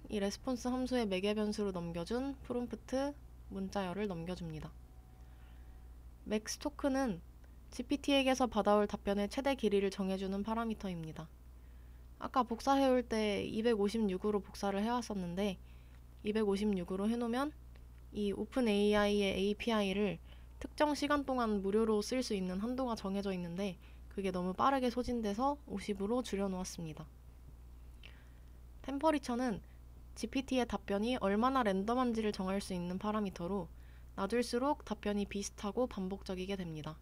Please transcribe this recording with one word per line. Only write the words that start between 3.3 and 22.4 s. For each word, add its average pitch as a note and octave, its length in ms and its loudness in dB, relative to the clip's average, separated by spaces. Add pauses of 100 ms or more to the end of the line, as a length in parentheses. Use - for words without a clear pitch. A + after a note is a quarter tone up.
문자열을 F#3+ 580 -2
넘겨줍니다. E3+ 640 -6 (1500)
맥스토크는 B3 1000 0 (480)
지피티에게서 C4 760 4
받아올 G#3 380 6
답변의 G3+ 440 0
최대 C#4 240 2
길이를 G3+ 360 4
정해주는 F#3+ 520 -2
파라미터입니다. G3+ 840 -4 (920)
아까 - 240 2
복사해올 B3+ 600 4
때 G#3+ 440 2
이백오십육으로 G#3 920 2
복사를 G3 380 -2
해왔었는데, G3+ 760 0 (680)
이백오십육으로 G3+ 880 2
해놓으면 A#3+ 420 2 (640)
이 G#3 200 0
오픈 A3 360 2
에이아이의 G#3 680 6
에이피아이를 G3+ 800 2 (440)
특정 D4+ 320 2
시간 C#4+ 300 2
동안 A#3 360 2
무료로 G#3 420 4
쓸 B3+ 200 0
수 A3+ 120 -2
있는 F#3 260 -2